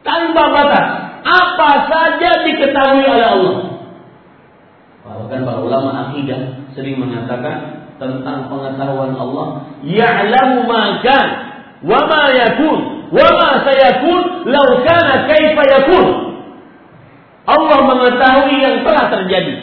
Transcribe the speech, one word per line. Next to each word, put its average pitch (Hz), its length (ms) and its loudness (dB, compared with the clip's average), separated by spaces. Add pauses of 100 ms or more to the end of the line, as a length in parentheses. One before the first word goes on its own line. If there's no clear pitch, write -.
tanpa 320 480 0
batas, 285 380 2 (340)
apa 339 500 2 (220)
saja 330 380 0 (180)
diketahui 269 560 2
oleh 240 240 2
Allah. 190 280 2 (1500)
Bahkan 107 400 -10
para 117 160 -6
ulama 135 480 -4
akidah 135 640 -8
sering 135 240 -8
mengatakan 123 880 -8 (160)
tentang 131 480 -8
pengetahuan 135 720 -6
Allah, 143 480 -8 (160)
"Ya'lamu 220 800 2
ma 214 400 -2
kan 254 220 4 (580)
wa 220 240 2
ma 302 240 2
yakun 254 460 2 (340)
wa 285 240 6
ma - 120 2 (200)
sayakun 269 800 2
law 277 200 4 (120)
kana 285 480 2
kaifa 302 340 2 (140)
yakun." 339 300 4 (1400)
Allah 302 400 2
mengetahui 262 680 2 (100)
yang 269 120 0 (100)
telah 269 260 2
terjadi 185 500 -4